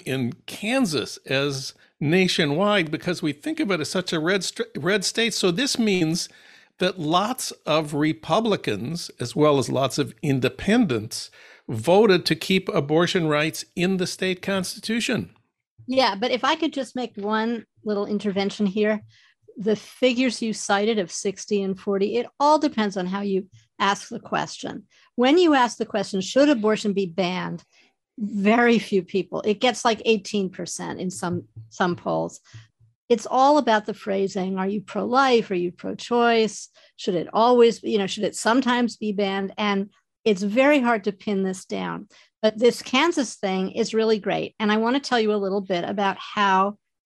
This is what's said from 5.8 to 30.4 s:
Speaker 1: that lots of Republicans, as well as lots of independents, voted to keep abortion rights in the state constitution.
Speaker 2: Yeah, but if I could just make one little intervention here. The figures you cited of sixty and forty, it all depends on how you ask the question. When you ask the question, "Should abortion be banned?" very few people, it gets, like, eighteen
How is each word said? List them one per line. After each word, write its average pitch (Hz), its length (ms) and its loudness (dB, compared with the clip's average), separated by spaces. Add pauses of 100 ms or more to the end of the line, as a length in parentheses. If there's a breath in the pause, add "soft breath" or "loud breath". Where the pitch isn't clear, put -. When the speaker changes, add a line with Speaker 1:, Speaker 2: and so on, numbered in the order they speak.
Speaker 1:
that 185 220 -2
lots 180 500 0 (160)
of 151 300 0
Republicans, 156 1120 -2 (100)
as 120 160 -8
well 147 220 4
as 135 140 0
lots 131 260 -2
of 135 240 -2
independents, 135 1080 0 (360 loud breath)
voted 175 600 4
to 160 80 0
keep 190 340 0
abortion 165 580 2
rights 151 380 0 (100)
in 185 220 0
the 180 80 -2
state 185 380 -4
constitution. 196 880 -4 (560)
Speaker 2:
Yeah, 254 260 2
but 214 160 -2
if 240 140 -2
I 285 100 2
could 320 200 -2
just 262 220 -6
make 247 200 -6
one 220 500 -4 (180)
little 202 220 -2
intervention 202 640 -2
here. 208 340 0 (580 soft breath)
The 208 160 0
figures 247 640 0
you 220 140 -4
cited 208 460 0
of 175 120 -4
sixty 196 520 -4
and 190 160 -4
forty, 202 380 -2
it 240 100 -2 (120)
all 294 200 4
depends 220 360 -2
on 185 120 -4
how 196 140 -6
you 196 260 -2 (320 soft breath)
ask 202 280 0
the 233 120 -10
question. - 640 -6 (320 soft breath)
When 269 240 4
you 320 160 6
ask 240 240 2
the 220 60 -4
question, 196 360 -4
"Should 269 280 4
abortion 214 440 2
be 196 140 0
banned?" 175 560 -4 (560 soft breath)
very 220 580 4
few 196 240 0
people, 175 400 -4
it 214 180 -2
gets, 247 240 0
like, 226 220 0
eighteen 202 460 0